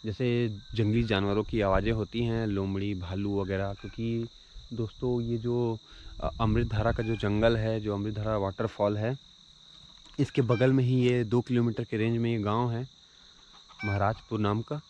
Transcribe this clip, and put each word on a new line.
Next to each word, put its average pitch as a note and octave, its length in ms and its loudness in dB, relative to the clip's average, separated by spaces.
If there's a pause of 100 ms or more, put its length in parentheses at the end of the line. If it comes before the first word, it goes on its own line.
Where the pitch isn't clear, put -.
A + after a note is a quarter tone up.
जैसे A#2+ 520 -2 (180)
जंगली A2 280 2
जानवरों G2+ 400 2
की A2+ 180 -2
आवाज़ें G2 300 2
होती A2+ 320 -2
हैं, A2+ 240 0
लोमड़ी, G2 460 -2
भालू G2 480 -4
वगैरह। G2 320 -2
क्योंकि A#2 540 -6 (460)
दोस्तों, A#2+ 480 -2
ये A#2 160 -2
जो, A#2+ 400 0 (440)
अ, - 80 -2 (120)
अमृतधारा A2 500 2
का A2+ 120 -2
जो A2 120 0
जंगल G#2+ 420 4
है, A2 220 0
जो G#2 140 -2
अमृतधारा G#2+ 440 -2
waterfall G#2 600 0
है, A#2+ 200 -2 (1040)
इसके C#3 220 2
बगल B2 320 4
में C3 100 4
ही B2+ 180 4
ये B2 220 4
दो A#2 180 2
किलोमीटर A#2+ 420 0
के A2+ 140 -4
रेंज A2+ 200 2
में A#2 140 0
ये A2+ 80 0
गांव A2 320 0
है A#2+ 160 -4 (1000)
महाराजपुर G#2 540 -2
नाम G#2 220 2
का। D3 280 -8